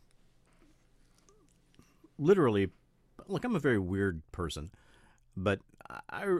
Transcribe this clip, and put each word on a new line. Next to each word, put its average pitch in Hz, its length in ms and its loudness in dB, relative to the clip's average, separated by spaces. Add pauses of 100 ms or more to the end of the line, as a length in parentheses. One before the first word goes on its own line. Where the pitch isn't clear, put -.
(2250)
literally, 135 540 4 (560)
look, 190 160 -4
I'm 247 120 -2
a 170 40 0
very 139 180 2
weird 95 540 -2
person, 80 400 -8 (680)
but 95 220 0 (500)
I, - 140 -8 (160)